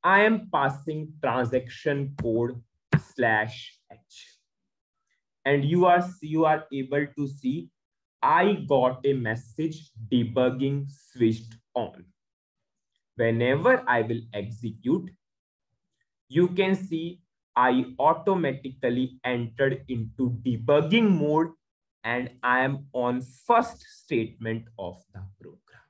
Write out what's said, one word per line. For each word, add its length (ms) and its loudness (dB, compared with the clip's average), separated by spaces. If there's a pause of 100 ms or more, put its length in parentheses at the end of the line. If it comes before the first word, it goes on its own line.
I 180 6
am 300 2
passing 680 -4
transaction 1000 -2
code 400 -2 (520)
slash 640 -2 (140)
H. 460 -20 (1080)
And 200 2
you 200 4
are, 220 6 (140)
you 240 0
are 260 2
able 360 -2 (100)
to 100 -4
see, 420 -6 (520)
I 460 2
got 380 2
a 80 2
message, 800 -6 (200)
"Debugging 800 0
switched 640 -4 (180)
on." 320 -8 (1120)
Whenever 720 2
I 140 2
will 200 -4 (120)
execute, 760 -6 (1160)
you 220 4
can 260 2
see 460 -8 (340)
I 300 4 (120)
automatically 1300 -2
entered 640 -2
into 440 -4 (140)
debugging 720 2
mode 360 0 (500)
and 280 -4 (120)
I 160 2
am 340 -2
on 280 -2
first 600 -2
statement 840 -6 (120)
of 240 -10 (120)
the 100 -12 (180)
program. 480 -20